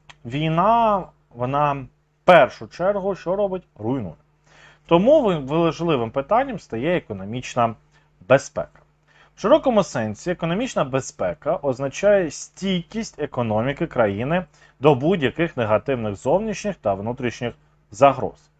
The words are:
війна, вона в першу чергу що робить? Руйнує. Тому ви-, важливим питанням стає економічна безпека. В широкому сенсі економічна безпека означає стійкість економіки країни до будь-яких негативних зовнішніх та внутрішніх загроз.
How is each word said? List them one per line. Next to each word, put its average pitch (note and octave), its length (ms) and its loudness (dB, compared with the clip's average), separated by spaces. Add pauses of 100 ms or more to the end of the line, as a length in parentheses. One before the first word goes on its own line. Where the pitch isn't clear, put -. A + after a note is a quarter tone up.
(240)
війна, F3 800 0 (300)
вона C#3 380 0
в C3+ 140 -8 (380)
першу C3 440 6
чергу G3 460 -4
що F3+ 220 -6
робить? F#3 260 -4 (160)
Руйнує. G#2+ 360 -6 (720)
Тому A#3+ 360 6
ви-, F#3 160 0
важливим D3 720 -2
питанням A3+ 480 -2
стає C#3+ 380 -4
економічна A2+ 760 -4 (540)
безпека. - 520 0 (560)
В - 40 -20
широкому A#3+ 420 4
сенсі A2 480 -4
економічна F3+ 540 -4
безпека C3 720 -4
означає C#3 760 0
стійкість - 880 -8
економіки B2+ 680 -2
країни B2 580 0 (360)
до C#3+ 140 6
будь-яких D#3 600 0
негативних G#2+ 600 0
зовнішніх G3 600 -2
та G2 180 -2
внутрішніх A#2 600 -6 (360)
загроз. B2 680 0